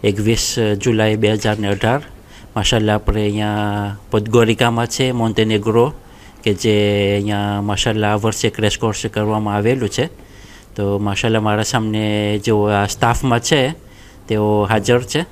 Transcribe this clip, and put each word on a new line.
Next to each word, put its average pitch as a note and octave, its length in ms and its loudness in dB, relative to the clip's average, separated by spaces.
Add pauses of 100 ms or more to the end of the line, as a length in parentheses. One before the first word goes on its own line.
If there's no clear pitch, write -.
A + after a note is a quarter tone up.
એકવીસ G#2+ 540 0
જુલાઈ G#2+ 580 2
બે G#2+ 160 2
હજાર G#2+ 260 0
ને G#2 100 -2
અઢાર. A2 340 0 (540)
માશાલ્લાહ, G#2+ 380 2
આપણે G#2+ 280 0
અહીંયા G#2 760 -2 (120)
પોદગોરિકામાં A2+ 760 2
છે, B2+ 260 -2
મોન્ટેનેગ્રો, A2 800 2 (520)
કે G#2 100 2
જે G#2 500 2 (100)
અહીંયા G2+ 460 -2
માશાલ્લાહ G#2 520 -2
આ G#2+ 40 2
વર્ષે A2 340 0
ક્રેશ G#2+ 280 -2
કોર્સ A2 280 -4
કરવામાં G#2+ 480 -2
આવેલું A2 340 0
છે. B2+ 180 -2 (680)
તો G2+ 220 -2
માશાલ્લાહ, G#2+ 440 0
મારા G#2+ 200 0
સામે G#2+ 840 -2
જેઓ G#2 200 2
આ G2+ 220 2
સ્ટાફમાં A#2+ 540 0
છે C#3 340 0 (540)
તેઓ G#2 360 2
હાજર A2+ 380 2
છે D3 180 -4 (120)